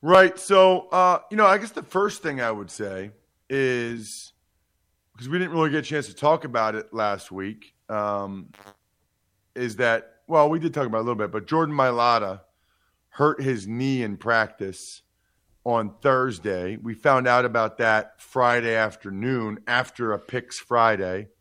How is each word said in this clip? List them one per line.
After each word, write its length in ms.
Right. 360
So, 500
uh, 320
you 80
know, 80
I 100
guess 140
the 120
first 400
thing 160
I 120
would 200
say 420
is, 840
'cause 140
we 80
didn't 160
really 160
get 80
a 40
chance 260
to 60
talk 300
about 300
it 180
last 400
week, 420
um, 640
is 220
that, 400
well, 240
we 80
did 160
talk 120
about 120
it 20
a 40
little 100
bit, 180
but 140
Jordan 280
Mailata 680
hurt 320
his 260
knee 360
in 160
practice 840
on 380
Thursday. 760
We 160
found 340
out 200
about 320
that 420
Friday 540
afternoon 920
after 460
a 60
Picks 400
Friday 680